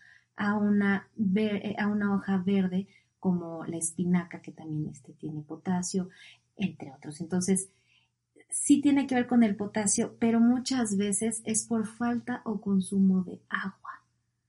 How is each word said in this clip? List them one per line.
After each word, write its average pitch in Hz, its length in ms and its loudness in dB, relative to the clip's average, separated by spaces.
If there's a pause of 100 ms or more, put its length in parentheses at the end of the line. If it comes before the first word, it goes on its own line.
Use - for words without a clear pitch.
(360)
a 208 200 0
una 202 600 2
ver-, 208 500 0
eh, 202 140 -6
a 208 80 0
una 208 260 0
hoja 196 240 0
verde 190 520 0 (300)
como 170 460 -2
la 165 100 -6
espinaca, 175 680 -2
que 151 120 -16
también, 156 340 -6
este, - 240 -16
tiene 156 300 -10
potasio, 180 680 -4 (480)
entre 156 380 -6
otros. - 260 -14
Entonces, 180 500 -2 (800)
sí - 320 2
tiene 277 240 4
que 254 100 -2
ver 247 120 2
con 240 160 6
el 208 140 2
potasio, 208 600 -2
pero 226 220 2
muchas 240 560 2
veces 208 480 0
es 220 240 -2
por 220 180 0
falta 240 600 -4
o 214 160 -4
consumo 190 640 4
de - 240 -12
agua. - 560 -8 (440)